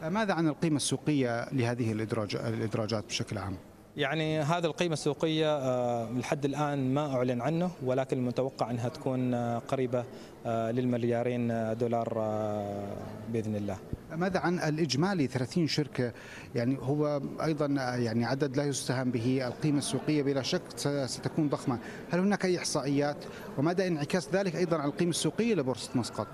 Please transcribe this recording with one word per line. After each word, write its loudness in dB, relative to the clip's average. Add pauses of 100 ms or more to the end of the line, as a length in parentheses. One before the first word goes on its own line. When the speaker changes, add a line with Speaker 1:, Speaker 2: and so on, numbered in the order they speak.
Speaker 1:
آه، -2
ماذا 2
عن 4
القيمة 2
السوقية 2
لهذه 2
الإدراج-، -2
الإدراجات -2
بشكل -4
عام؟ -6 (400)
Speaker 2:
يعني 0
هذه 0
القيمة 2
السوقية، 2
آه، 0
لحد -2
الآن 0
ما 0
أعلن 2
عنه، 0 (140)
ولكن 2
المتوقع -2
أنها -2
تكون، -2
آه، 0
قريبة، 0 (420)
آه، 0
للمليارين، 2
آه، 0
دولار، 0
آه، -2 (320)
بإذن 0
الله. -2 (340)
Speaker 1:
ماذا 0
عن 2
الإجمالي 2
ثلاثين 2
شركة؟ 0 (440)
يعني 2
هو 0 (220)
أيضا، 2
آه، -2
يعني 2
عدد 0
لا 2
يستهان 0
به. 2
القيمة 0
السوقية 0
بلا 2
شك 0 (140)
س-، -2
ستكون 0
ضخمة. 0 (320)
هل 2
هناك 2
أي 2
إحصائيات؟ 0 (400)
ومدى 2
انعكاس 0
ذلك 2
أيضا 2
على 0
القيمة 2
السوقية 2
لبورصة -2
مسقط؟ -2